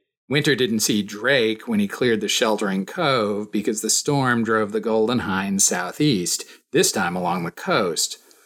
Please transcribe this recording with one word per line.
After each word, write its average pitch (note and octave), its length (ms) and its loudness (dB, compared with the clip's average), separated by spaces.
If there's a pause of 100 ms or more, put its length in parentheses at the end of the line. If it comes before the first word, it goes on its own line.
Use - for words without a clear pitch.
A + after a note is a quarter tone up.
(280)
Winter C#3 280 2
didn't A2+ 240 0
see G#2 240 0
Drake A2 640 0
when A2 100 0
he G2+ 80 2
cleared A2+ 340 0
the G#2 60 -4
sheltering G2+ 580 0
cove G#2+ 680 -2
because G#2+ 280 -2
the G#2+ 100 -2
storm B2+ 520 2
drove G#2+ 300 0
the A2 80 -2
Golden A2 400 2
Hind G2 420 -2
southeast, F2+ 800 0 (280)
this - 180 4
time F2+ 240 0
along F2+ 300 -2
the E2 80 -6
coast. G#2+ 640 -2 (280)